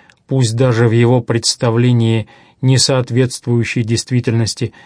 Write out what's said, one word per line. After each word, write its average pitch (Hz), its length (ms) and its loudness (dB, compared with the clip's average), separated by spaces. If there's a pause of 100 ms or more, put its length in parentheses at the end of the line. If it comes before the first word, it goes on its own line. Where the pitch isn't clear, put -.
(280)
пусть 123 280 -2
даже 120 320 2
в 107 40 2
его 120 300 2
представлении 117 1040 0 (340)
не 131 160 2
соответствующей 123 1040 -2
действительности, 117 920 -2 (120)